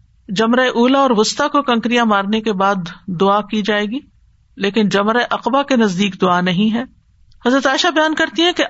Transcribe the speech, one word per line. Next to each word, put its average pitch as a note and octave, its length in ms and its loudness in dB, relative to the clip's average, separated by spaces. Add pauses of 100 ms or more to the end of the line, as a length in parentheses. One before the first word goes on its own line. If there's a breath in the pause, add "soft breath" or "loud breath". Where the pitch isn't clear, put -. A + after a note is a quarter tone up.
(280)
جمرہ A3+ 460 2
اولا B3+ 240 2
اور C4+ 180 4
وسطی A3 320 0
کو D4 140 0
کنکریاں A#3+ 420 0
مارنے G#3 360 0
کے A3 120 -2
بعد F#3+ 380 -2 (300)
دعا G3 200 2
کی G#3+ 220 -4
جائے G#3 220 -2
گی، G#3+ 140 -6 (580)
لیکن G3+ 320 0
جمرہ G#3 420 0
عقبہ B3 320 -2
کے C4+ 140 0
نزدیک G3 440 0
دعا F3+ 200 2
نہیں F#3 340 0
ہے۔ A#3+ 100 -4 (640)
حضرت C4 200 2
عائشہ D4 220 0
بیان D#4 260 0
کرتی D#4+ 280 -2
ہیں F4 100 2
کہ D#4+ 180 -2